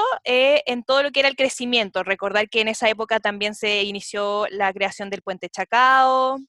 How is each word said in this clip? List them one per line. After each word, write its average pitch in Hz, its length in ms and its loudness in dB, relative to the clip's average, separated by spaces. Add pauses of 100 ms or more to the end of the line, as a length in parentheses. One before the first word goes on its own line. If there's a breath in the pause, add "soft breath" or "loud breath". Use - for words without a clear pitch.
(220)
eh, 262 440 2
en 240 180 -4
todo 269 180 2
lo 285 80 -2
que 262 100 -2
era 277 80 4
el 269 80 -4
crecimiento. 240 680 0
Recordar 196 440 -2
que 226 120 0
en 220 80 0
esa 220 200 0
época 220 300 0
también 208 380 -4
se 208 260 -2
inició 202 680 -4
la 196 220 -2
creación 196 380 -4
del 196 120 -8
Puente 185 260 -8
Chacao. 262 920 2 (100)